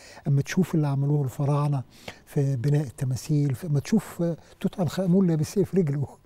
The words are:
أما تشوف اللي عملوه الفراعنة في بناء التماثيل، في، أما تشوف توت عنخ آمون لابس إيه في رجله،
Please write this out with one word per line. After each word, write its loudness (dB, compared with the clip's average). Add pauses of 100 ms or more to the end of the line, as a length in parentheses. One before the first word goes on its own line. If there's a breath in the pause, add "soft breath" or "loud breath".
(280 loud breath)
أما 4
تشوف 0
اللي 2
عملوه 0
الفراعنة 0 (440 loud breath)
في 0
بناء 2
التماثيل، -2
في، -10
أما 2
تشوف -2 (380 loud breath)
توت -4
عنخ -2
آمون 4
لابس 0
إيه 4
في -2
رجله، 0 (180)